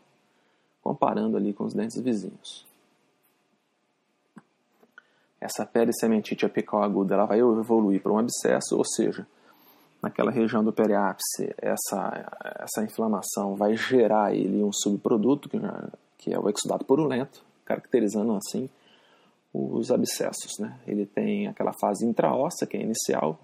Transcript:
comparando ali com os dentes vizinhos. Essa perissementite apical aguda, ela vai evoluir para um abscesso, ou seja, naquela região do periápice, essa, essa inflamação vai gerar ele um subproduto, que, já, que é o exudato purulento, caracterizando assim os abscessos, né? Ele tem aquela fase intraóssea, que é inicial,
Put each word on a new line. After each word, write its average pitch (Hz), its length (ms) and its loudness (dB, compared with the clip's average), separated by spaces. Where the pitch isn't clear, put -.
comparando 110 520 0
ali 101 180 0
com 110 100 -6
os 110 100 -4
dentes 110 260 -4
vizinhos. 107 640 -6
Essa 110 240 -6
perissementite 113 800 2
apical 104 380 0
aguda, 98 320 2
ela 101 100 4
vai 104 140 4
evoluir 110 600 4
para - 100 0
um 107 80 4
abscesso, - 580 0
ou 123 80 2
seja, - 400 -2
naquela 117 300 0
região 113 320 2
do 110 80 2
periápice, 101 840 0
essa, - 1000 -6
essa - 240 -6
inflamação 104 720 -2
vai 104 200 2
gerar 107 600 4
ele 101 280 0
um 101 80 0
subproduto, 107 800 0
que, 110 100 -4
já, - 300 -8
que - 160 -4
é 90 60 -2
o 95 100 0
exudato - 360 -2
purulento, 135 580 0
caracterizando 110 680 0
assim 110 360 -6
os 131 380 -2
abscessos, - 680 -2
né? 107 260 -10
Ele 104 200 -2
tem 104 420 -2
aquela 101 260 -4
fase 104 320 -2
intraóssea, 143 640 0
que - 100 -6
é 107 40 -4
inicial, 113 640 -2